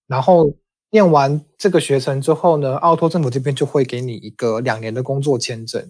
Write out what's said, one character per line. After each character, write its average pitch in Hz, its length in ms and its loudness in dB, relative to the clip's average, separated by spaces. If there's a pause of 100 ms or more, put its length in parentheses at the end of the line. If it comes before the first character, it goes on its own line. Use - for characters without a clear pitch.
然 131 140 -4
后 160 340 4 (360)
念 202 200 6
完 147 320 2 (160)
这 202 120 0
个 175 100 2
学 139 180 0
程 135 220 -4
之 156 140 0
后 160 240 2
呢， 135 180 -2
澳 165 180 2
洲 165 140 0
政 165 140 -2
府 135 80 0
这 135 100 -4
边 135 140 -4
就 147 100 -2
会 139 220 0
给 123 160 -8
你 123 140 -8
一 98 140 -16
个 113 300 -4
两 110 180 -4
年 113 140 -8
的 123 100 -4
工 139 180 -4
作 139 180 0
签 113 260 -10
证。 - 260 -8